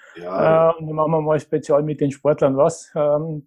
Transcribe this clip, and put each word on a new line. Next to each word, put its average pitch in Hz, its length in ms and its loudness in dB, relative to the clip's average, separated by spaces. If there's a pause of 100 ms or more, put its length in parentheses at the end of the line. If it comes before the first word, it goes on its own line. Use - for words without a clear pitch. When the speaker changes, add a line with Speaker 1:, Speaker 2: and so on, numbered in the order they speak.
(160)
Speaker 1:
Ja. 160 540 2
Speaker 2:
Äh, 165 80 -2
und 160 80 -10
dann 156 100 -8
machen 156 160 0
wir 156 80 0
mal 156 180 0
speziell 147 440 0
mit 151 180 -6
den 143 120 0
Sportlern 143 440 0
was. 160 400 0
Ähm, 151 500 -2